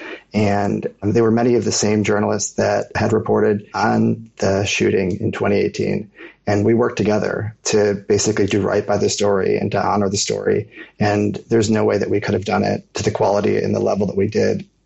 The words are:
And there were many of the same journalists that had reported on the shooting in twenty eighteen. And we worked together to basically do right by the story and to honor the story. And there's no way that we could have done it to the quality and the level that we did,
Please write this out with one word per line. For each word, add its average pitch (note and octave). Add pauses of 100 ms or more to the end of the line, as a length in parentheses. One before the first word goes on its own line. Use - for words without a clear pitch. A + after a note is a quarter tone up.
(340)
And G2+ (140)
there G#2
were A2
many A#2+
of G#2+
the G#2
same G#2+
journalists G#2
that G#2
had G#2+
reported G#2+
on A2+
the G2+
shooting G2
in G2+
twenty G2+
eighteen. G2+ (360)
And G#2
we A2+
worked A#2
together G#2
to G#2
basically G#2
do G2
right G2
by G#2
the G2+
story G2+
and G#2+
to G2
honor G2
the G2+
story. G2+ (300)
And G#2 (120)
there's A2
no G#2+
way G#2
that G2
we G2+
could G#2
have G2
done G2+
it G2+
to -
the -
quality G#2
and G#2
the G#2
level G2+
that F#2
we G2
did, G#2 (200)